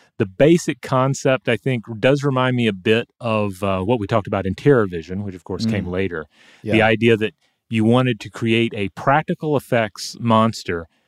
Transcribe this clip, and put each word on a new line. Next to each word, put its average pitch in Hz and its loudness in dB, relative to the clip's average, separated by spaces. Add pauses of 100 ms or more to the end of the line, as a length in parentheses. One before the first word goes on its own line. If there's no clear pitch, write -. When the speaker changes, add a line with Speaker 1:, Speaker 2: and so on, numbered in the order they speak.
(180)
Speaker 1:
The 113 0
basic 151 2
concept, 131 0
I 113 0
think, 127 -4 (160)
does 135 2
remind 127 0
me 120 0
a 101 2
bit 110 0 (100)
of, 104 -4
uh, 98 -2
what 113 0
we 101 -6
talked 107 -2
about 98 -4
in 92 -4
Terror 127 4
Vision, 90 -8
which, 95 -10
of - -20
course, 98 -6
came 104 -2
Speaker 2:
Mm. 87 -8
Speaker 1:
later. 90 -4 (380)
Speaker 2:
Yeah. 107 -6
Speaker 1:
The 110 6
idea 113 4
that 104 -4 (360)
you 110 0
wanted 123 2
to 110 -14
create 113 0
a 101 -4
practical 147 0
effects - -4
monster 110 0 (200)